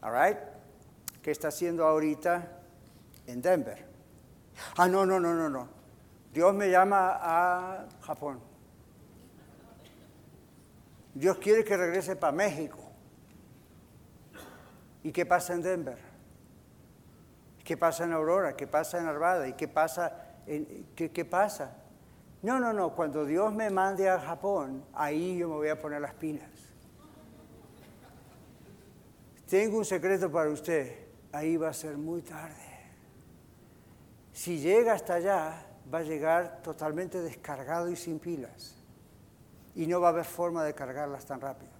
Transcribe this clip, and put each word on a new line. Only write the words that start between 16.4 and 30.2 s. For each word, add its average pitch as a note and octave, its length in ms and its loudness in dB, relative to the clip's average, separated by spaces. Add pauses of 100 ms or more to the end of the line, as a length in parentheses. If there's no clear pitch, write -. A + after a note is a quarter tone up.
¿Qué E3 140 -4
pasa E3 280 2
en E3+ 80 0
Aurora? D#3+ 440 2
¿Qué C#3 100 -6
pasa D#3 320 0
en E3+ 80 -2
Arvada? D#3 420 0
¿Y B2 60 -8
qué D3+ 140 -6
pasa D#3+ 440 0 (340)
en, - 480 -8
qué, E3 160 -4
qué E3+ 140 -4
pasa? F#3 520 -2 (680)
No, B3 160 0
no, A#3+ 140 0
no. F#3+ 220 0
Cuando D3+ 300 -2
Dios F#3+ 300 0
me A3 160 -2
mande F#3+ 400 2
a F#3 80 4
Japón, D3 720 -4
ahí D#3+ 460 -2
yo E3+ 100 -2
me D#3+ 60 -4
voy D3+ 140 -2
a D3+ 120 -2
poner D3 200 -6
las C#3+ 140 -8
pilas. D3+ 360 -8 (3000)
Tengo G#3 300 4
un G#3 60 0
secreto F#3 460 0